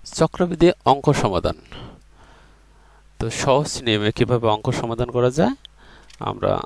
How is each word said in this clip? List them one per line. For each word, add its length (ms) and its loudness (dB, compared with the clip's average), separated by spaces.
চক্রবৃদ্ধি 560 2
অঙ্ক 280 4
সমাধান। 440 0
তো 120 -4
সহজ 520 0
নিয়মে 300 0
কিভাবে 360 0
অঙ্ক 240 0
সমাধান 380 -4
করা 200 2
যায় 240 0
আমরা 460 -2